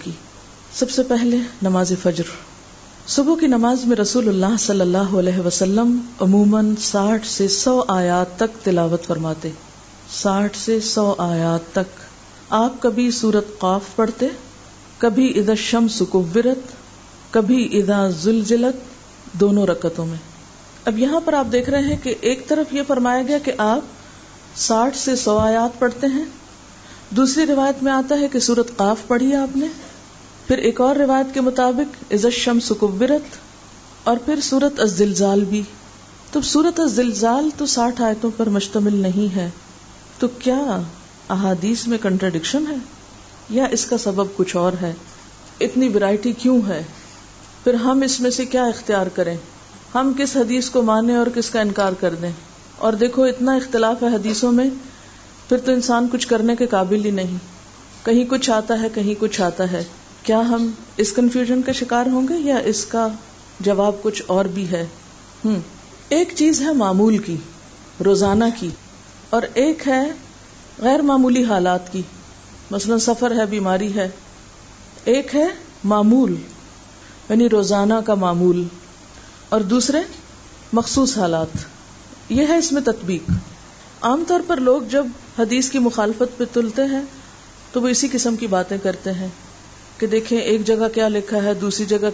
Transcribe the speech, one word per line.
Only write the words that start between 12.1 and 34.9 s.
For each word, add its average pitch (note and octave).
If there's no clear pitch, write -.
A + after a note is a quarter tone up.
آپ A#3+
کبھی A#3+
سورت G#3
قاف F#3+
پڑھتے، A3+
کبھی A#3
اذا G#3
الشمس A3
کورت، A3
کبھی A3+
اذا G3+
زلزلت، A3+
دونوں G3+
رکعتوں E3+
میں۔ E3
اب A3
یہاں C#4+
پر E4
آپ B3
دیکھ B3
رہے C#4
ہیں C#4+
کہ B3+
ایک B3+
طرف D4+
یہ C#4+
فرمایا B3+
گیا C#4+
کہ C#4
آپ -
ساٹھ A#3+
سے C4
سو G#3+
آیات A3+
پڑھتے B3
ہیں، C#4
دوسری C4+
روایت C4+
میں C4+
آتا C4+
ہے C#4+
کہ C4
سورت A#3+
قاف G#3
پڑھی C4
آپ C4+
نے، C#4+
پھر C4
ایک A#3
اور B3+
روایت C4
کے C4+
مطابق B3+
اذا G#3
الشمس A#3+
کورت، B3
اور A#3
پھر D4+
سورت C#4
الزلزال G3